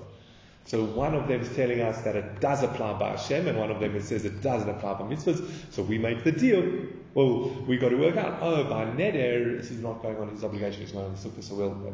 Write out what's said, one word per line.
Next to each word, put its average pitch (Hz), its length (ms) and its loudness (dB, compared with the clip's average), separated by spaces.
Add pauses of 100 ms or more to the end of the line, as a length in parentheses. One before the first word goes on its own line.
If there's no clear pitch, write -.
(680)
So 113 160 0
one 120 320 0
of 139 140 2
them 123 140 6
is 117 120 -4
telling 123 280 4
us 113 200 0
that 107 140 0
it - 240 -4
does 139 220 4
apply 110 360 0
by 101 120 0
Hashem, 143 380 0
and 117 100 2
one 107 120 0
of 101 100 -2
them 104 200 0
says 98 240 -2
it 101 160 -4
doesn't 117 280 0
apply 98 260 -4
by 95 100 -6
mitzvahs. 151 420 0 (260)
So 107 100 -2
we 104 160 0
make 113 260 0
the 160 80 6
deal. 214 540 4 (260)
Well, 131 380 4 (180)
we 127 80 4
got 123 140 4
to 123 60 4
work 160 200 4
out, 202 240 -2
oh, 160 240 2
by 110 220 -2
neder, 123 760 0
he's 120 180 -10
not 113 240 -6
going 110 140 -4
on 104 140 -6
his 107 120 -8
obligation, 101 380 -4
he's 101 140 -10
not 98 100 -6
on 95 80 -6
the 95 60 -8
sukkah, 104 260 -12
so 104 100 -10
we'll, 98 200 -2 (180)